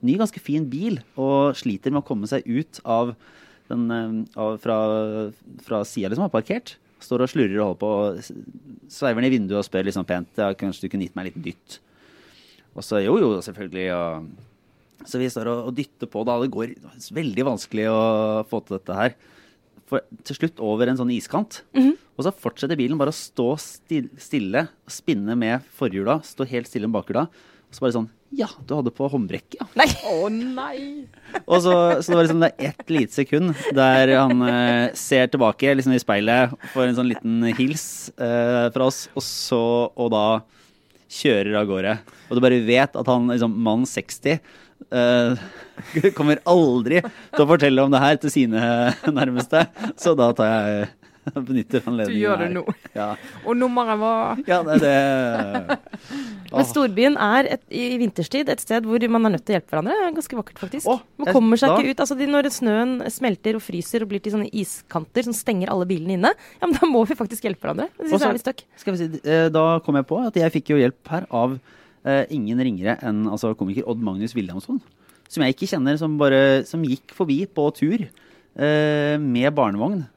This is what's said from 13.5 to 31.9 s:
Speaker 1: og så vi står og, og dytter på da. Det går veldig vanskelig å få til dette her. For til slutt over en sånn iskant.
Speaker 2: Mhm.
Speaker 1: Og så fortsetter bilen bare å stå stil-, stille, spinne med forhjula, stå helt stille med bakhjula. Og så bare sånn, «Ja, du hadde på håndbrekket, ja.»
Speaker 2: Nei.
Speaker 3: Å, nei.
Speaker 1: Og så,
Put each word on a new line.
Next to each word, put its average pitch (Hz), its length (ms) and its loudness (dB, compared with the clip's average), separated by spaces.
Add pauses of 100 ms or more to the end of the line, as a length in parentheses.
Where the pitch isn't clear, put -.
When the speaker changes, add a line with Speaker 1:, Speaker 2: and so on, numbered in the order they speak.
Speaker 1:
og - 1120 -10
så - 120 -8
vi 127 100 -2
står 113 180 -8
og, 120 220 -4
og 127 60 -8
dytter 135 340 -10
på 107 160 -6
da. 120 160 0
Det 131 100 -2
går 117 220 -6 (400)
veldig 131 320 -4
vanskelig 110 460 -4
å 110 580 0
få 110 160 -6
til 95 140 -8
dette - 180 -10
her. 120 180 0 (720)
For - 140 -2 (240)
til 139 120 -12
slutt 165 240 -4
over 110 280 0
en 131 80 0
sånn 123 160 -2
iskant. 151 480 -6 (140)
Speaker 2:
Mhm. 262 180 4 (240)
Speaker 1:
Og - 80 -6
så 190 80 0
fortsetter 151 460 -4
bilen 135 180 0
bare 143 140 0
å - 20 -8
stå 131 460 -4
stil-, - 580 -8
stille, 127 520 -4 (180)
spinne 107 500 -4
med 120 240 -2 (160)
forhjula, 113 480 -2
stå - 220 -8
helt 120 200 -6
stille 107 220 -6
med 107 140 -2
bakhjula. 135 240 -2
Og - 480 -20
så - 80 -14
bare 127 100 0
sånn, 113 160 -4 (220)
«Ja, 262 160 -4 (200)
du 139 100 -6
hadde 127 180 -2
på 139 160 -4
håndbrekket, 110 500 -6
ja.» 226 140 -10
Speaker 2:
Nei. 277 120 4 (200)
Speaker 3:
Å, 185 240 0
nei. 262 760 -8 (400)
Speaker 1:
Og 180 140 4
så, 180 140 4 (280)